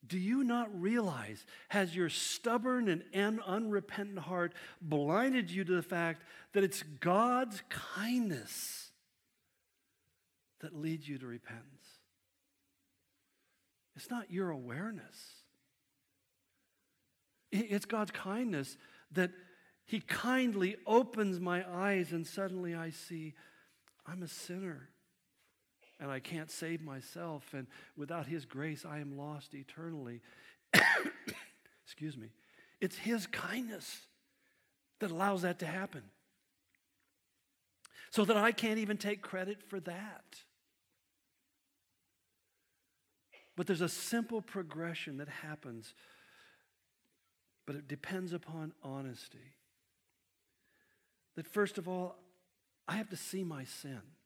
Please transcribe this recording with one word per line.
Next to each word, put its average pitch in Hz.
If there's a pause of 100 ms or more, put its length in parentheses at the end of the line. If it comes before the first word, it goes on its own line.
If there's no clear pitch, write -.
"Do 170
you 226
not 233
realize, 170 (240)
has 190
your 175
stubborn 240
and 170 (100)
un-, 208
unrepentant 202
heart 175 (280)
blinded 170
you 190
to 180
the 170
fact 170 (300)
that 196
it's 190
God's 208
kindness 202 (1700)
that 160
leads 156
you 139
to 127
repentance?" 120 (2000)
It's -
not 233
your 180
awareness. 143 (2250)
I-, 214
it's 202
God's 214
kindness 196 (360)
that 180 (600)
he 220
kindly 220 (100)
opens 220
my 180
eyes, 180
and 165
suddenly 185
I 165
see 156 (720)
I'm 180
a 160
sinner 175 (1120)
and 143
I 131
can't 156
save 165
myself, 151
and 131 (300)
without 147
his 147
grace 143
I 151
am 139
lost 147
eternally. 139 (520)
<coughs> - (1040)
Excuse 147
me. 110 (500)
It's 185
his 220
kindness - (920)
that 202
allows 185
that 175
to 180
happen, 160 (2000)
so 214
that 214
I 226
can't 226
even 214
take 202
credit 196
for 196
that. 175 (3250)
But 175
there's 175
a 170
simple 226
progression 160
that 143
happens, 131 (1700)
but 143
it 147
depends 180
upon 160 (100)
honesty. 135 (1800)
That 160
first 202
of 175
all, 180 (720)
I 175
have 220
to 180
see 190
my 151
sin. 127 (240)